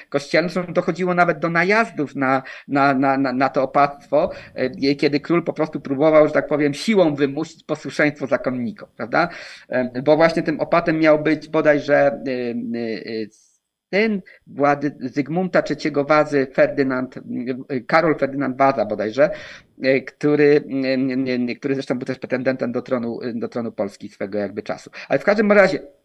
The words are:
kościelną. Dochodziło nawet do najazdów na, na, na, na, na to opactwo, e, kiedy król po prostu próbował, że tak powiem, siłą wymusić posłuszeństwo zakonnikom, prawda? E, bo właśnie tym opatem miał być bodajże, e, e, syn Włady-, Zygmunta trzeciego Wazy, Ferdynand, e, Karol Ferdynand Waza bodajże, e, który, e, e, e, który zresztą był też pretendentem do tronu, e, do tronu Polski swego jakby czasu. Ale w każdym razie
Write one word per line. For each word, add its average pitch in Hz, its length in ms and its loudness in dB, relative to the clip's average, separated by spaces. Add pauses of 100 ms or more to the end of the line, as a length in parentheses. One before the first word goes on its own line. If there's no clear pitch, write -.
kościelną. 156 400 0 (200)
Dochodziło 180 460 -2
nawet 170 240 2
do 170 120 -4
najazdów 175 640 -2
na, 135 260 0 (260)
na, 139 260 2
na, 135 240 2
na, 135 140 0
na 135 160 0
to 135 140 -2
opactwo, 143 680 0 (240)
e, 127 400 -2
kiedy 143 260 0
król 170 240 0
po 156 80 -4
prostu 151 280 -4
próbował, 151 460 4
że 143 80 -2
tak 139 120 0
powiem, 143 280 0
siłą 175 400 2
wymusić 143 500 -4
posłuszeństwo 147 600 -2
zakonnikom, 123 720 -4
prawda? 147 320 -2 (400)
E, 123 340 -4
bo 147 140 4
właśnie 165 260 4
tym 156 180 -2
opatem 165 380 0
miał 151 240 4
być 151 260 0
bodajże, 147 480 2
e, 143 140 4
e, 117 1160 -6 (680)
syn 208 280 0 (240)
Włady-, 139 600 -2
Zygmunta 170 540 -2
trzeciego 143 420 -2
Wazy, 147 500 2
Ferdynand, 131 600 0 (520)
e, 131 120 -6
Karol 160 380 2
Ferdynand 131 380 -4
Waza 131 280 2
bodajże, 110 460 0 (520)
e, 131 180 2
który, 147 640 2 (200)
e, 131 480 0
e, 123 200 -2
e, - 20 -12
który 139 200 -4
zresztą 135 240 -4
był 127 80 -10
też 131 120 -4
pretendentem 127 540 -4
do 120 100 -4
tronu, 117 400 -4
e, 120 120 -6
do 117 140 -6
tronu 117 240 -6
Polski 101 360 -8
swego 104 300 -8
jakby 104 240 -4
czasu. - 280 -10 (180)
Ale 139 100 2
w - 60 -14
każdym 208 280 4
razie 190 260 6 (260)